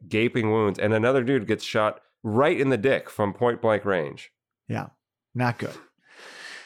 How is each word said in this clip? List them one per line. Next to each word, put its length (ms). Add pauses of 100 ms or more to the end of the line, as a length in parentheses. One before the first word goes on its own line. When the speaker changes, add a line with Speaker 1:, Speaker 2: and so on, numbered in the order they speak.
Speaker 1:
gaping 420
wounds, 280
and 160
another 280
dude 240
gets 160
shot 380 (240)
right 340
in 120
the 80
dick 320
from 240
point 260
blank 240
range. 480 (340)
Speaker 2:
Yeah, 200 (480)
not 240
good. 160 (920)